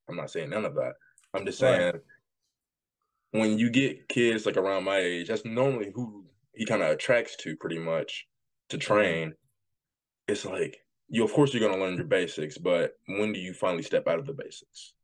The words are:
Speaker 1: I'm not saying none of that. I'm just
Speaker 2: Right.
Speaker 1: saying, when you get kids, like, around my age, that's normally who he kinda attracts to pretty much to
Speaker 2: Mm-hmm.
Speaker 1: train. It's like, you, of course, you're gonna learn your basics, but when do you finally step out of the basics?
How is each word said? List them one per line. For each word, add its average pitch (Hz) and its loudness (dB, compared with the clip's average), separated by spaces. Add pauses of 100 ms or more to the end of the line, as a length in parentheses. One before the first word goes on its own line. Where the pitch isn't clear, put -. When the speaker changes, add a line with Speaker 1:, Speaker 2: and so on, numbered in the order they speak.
Speaker 1:
I'm 85 -8
not 76 -8
saying 78 -6
none 104 -2
of 73 -4
that. 64 -2 (400)
I'm 98 -4
just 98 -4
Speaker 2:
Right. 87 4
Speaker 1:
saying, 85 -8 (1300)
when 110 2
you 117 4
get 135 0
kids, 113 2
like, 98 0
around 95 2
my 98 2
age, 87 -2
that's 110 -4
normally 117 0
who 104 -8 (280)
he 113 -4
kinda 101 2
attracts - 2
to 80 -8
pretty 82 -6
much 80 -4 (420)
to - -8
Speaker 2:
Mm-hmm. - -6
Speaker 1:
train. 82 2 (920)
It's 101 -2
like, 92 -6 (240)
you, 113 2
of 107 0
course, 147 6
you're 110 2
gonna 95 2
learn 92 0
your 87 -4
basics, 78 0
but 87 0
when 104 -2
do 95 -6
you 92 -8
finally 90 -2
step - 0
out 82 2
of 71 -6
the - -8
basics? - -14